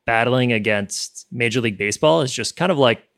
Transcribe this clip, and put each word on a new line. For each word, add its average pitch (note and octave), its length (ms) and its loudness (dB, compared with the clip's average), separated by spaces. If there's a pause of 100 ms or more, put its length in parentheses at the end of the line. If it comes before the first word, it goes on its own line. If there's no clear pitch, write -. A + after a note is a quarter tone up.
battling A#2+ 480 2
against G#2 800 -4
Major A#2+ 280 -2
League A2+ 180 -2
Baseball D3+ 440 2
is B2+ 100 -2
just - 240 -6
kind F#3 160 0
of D#3 60 0
like, A#2+ 300 2 (100)